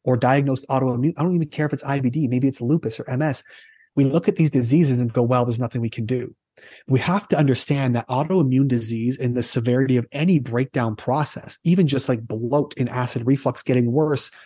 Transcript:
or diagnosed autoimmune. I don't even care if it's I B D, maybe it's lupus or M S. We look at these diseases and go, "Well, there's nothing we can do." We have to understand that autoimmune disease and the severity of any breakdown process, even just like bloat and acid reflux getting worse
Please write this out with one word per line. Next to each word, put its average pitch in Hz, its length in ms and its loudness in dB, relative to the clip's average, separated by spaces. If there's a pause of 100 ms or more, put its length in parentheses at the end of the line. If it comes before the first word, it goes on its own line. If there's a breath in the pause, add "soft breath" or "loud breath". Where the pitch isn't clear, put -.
or 127 140 2
diagnosed 135 500 2
autoimmune. 131 480 0
I 143 60 -4
don't 180 120 0
even 160 140 0
care - 160 -4
if 147 80 -4
it's 139 120 -6
I 139 160 -2
B 131 100 0
D, 143 180 -2
maybe 127 200 2
it's 135 120 -6
lupus 120 400 -2
or - 80 -12
M 131 140 -2
S. 151 200 -2 (540 loud breath)
We 139 80 4
look 156 240 2
at - 80 2
these 156 140 4
diseases 131 500 2
and 120 120 -2
go, 127 100 2
"Well, 123 240 2
there's 117 120 -2
nothing 120 220 -4
we 117 100 -4
can 113 160 -8
do." 123 280 -4 (540 loud breath)
We 135 100 4
have 196 300 -2
to 151 100 2
understand 135 560 0
that 120 140 -4
autoimmune 139 580 2
disease 117 500 -2
and 123 200 -2
the 120 80 -2
severity 123 520 2
of 120 140 -2
any 160 300 2
breakdown 120 560 -2
process, - 640 -4
even 175 240 4
just 135 220 -2
like 117 180 -2
bloat 120 500 -2
and 123 120 -2
acid 123 360 -4
reflux 135 380 0
getting 123 300 2
worse 151 400 0 (140 loud breath)